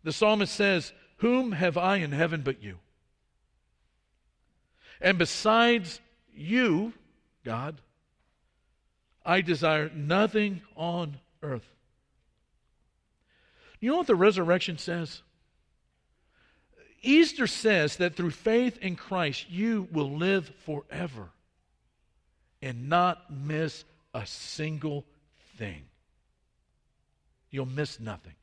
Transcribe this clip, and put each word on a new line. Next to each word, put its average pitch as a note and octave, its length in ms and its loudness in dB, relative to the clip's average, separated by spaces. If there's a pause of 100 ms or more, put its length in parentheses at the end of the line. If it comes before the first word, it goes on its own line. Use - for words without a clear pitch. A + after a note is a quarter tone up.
The D#3+ 100 -6
psalmist G#3+ 420 2
says, G3 400 0 (240)
"Whom B3 340 2
have E3 240 0
I F#3 200 2
in D3+ 160 -2
heaven D#3+ 280 0
but C3 220 -4
you? F#2+ 160 -14 (2250)
And F#3 200 2
besides A3 800 2 (340)
you, G#3 600 2 (500)
God, B2+ 380 -8 (1400)
I F3+ 180 2
desire D#3 520 0
nothing G3 680 0 (140)
on E3 420 -6 (240)
earth." C3+ 320 -8 (2000)
You A#3 120 -2
know D#4+ 80 2
what E4+ 80 0
the A3+ 80 6
resurrection F3+ 640 2
says? E3+ 460 -8 (1800)
Easter D4 440 6
says F3 500 2
that F3 200 0
through F3 160 0
faith A#3 460 2
in F3+ 180 -4
Christ, E3 520 -4
you G3+ 440 -2
will C#3+ 180 0
live E3+ 420 0 (140)
forever C#3+ 640 -10 (1300)
and C3 300 -8
not F3 400 2
miss D3+ 540 -6 (280)
a A#2 140 -8
single D3+ 800 -8 (500)
thing. F2+ 280 -12 (1700)
You'll C3+ 160 -6
miss C#3 340 -6
nothing. F#2+ 420 -12